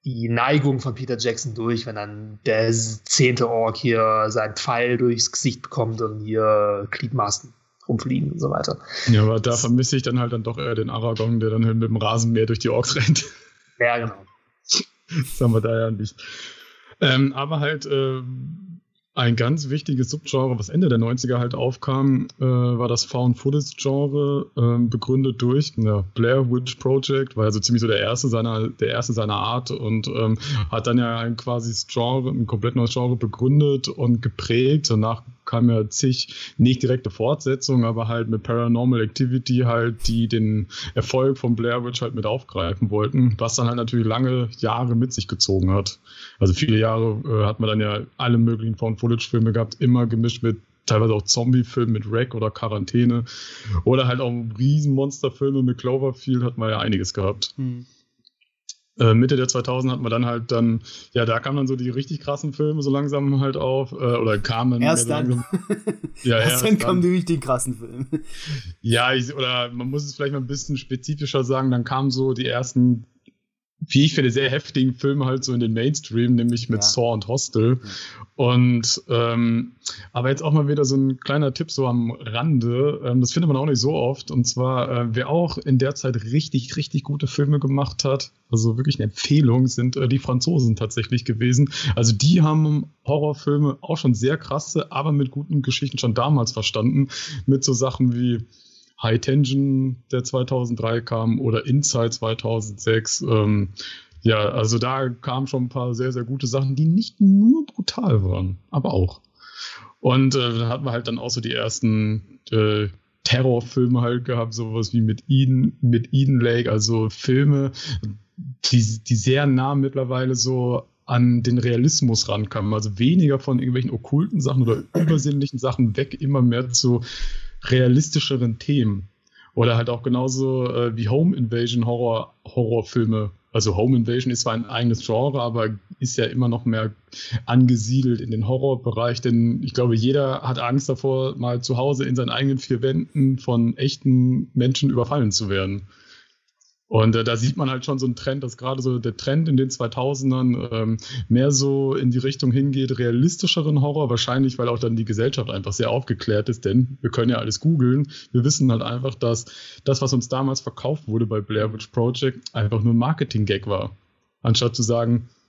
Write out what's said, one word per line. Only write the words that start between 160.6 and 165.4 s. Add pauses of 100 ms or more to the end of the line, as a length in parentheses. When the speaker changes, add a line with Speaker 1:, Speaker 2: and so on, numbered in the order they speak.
Speaker 2:
verkauft
wurde
bei
Blair
Witch
Project,
einfach
nur
ein
Marketing-Gag
war. (500)
Anstatt
zu
sagen, (220)